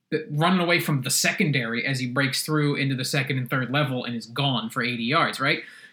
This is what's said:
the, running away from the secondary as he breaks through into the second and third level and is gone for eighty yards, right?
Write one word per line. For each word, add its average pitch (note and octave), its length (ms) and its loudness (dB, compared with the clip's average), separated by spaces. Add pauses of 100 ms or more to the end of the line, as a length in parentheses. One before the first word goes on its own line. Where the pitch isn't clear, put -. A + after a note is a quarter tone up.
(100)
the, D#3 200 -2
running E3+ 300 4
away F3 180 4
from D3 240 0
the C3 80 -4
secondary C3+ 720 0
as C3 140 0
he B2+ 80 -2
breaks C3+ 380 0
through D3 320 2
into C#3 180 0
the B2+ 120 -4
second C3+ 320 0
and B2+ 100 -4
third B2+ 220 -2
level C3 340 0
and A#2+ 100 -6
is A#2 120 -8
gone A#2 440 -2
for B2+ 120 -4
eighty A#2 200 -2
yards, B2 380 0
right? D3+ 220 0 (300)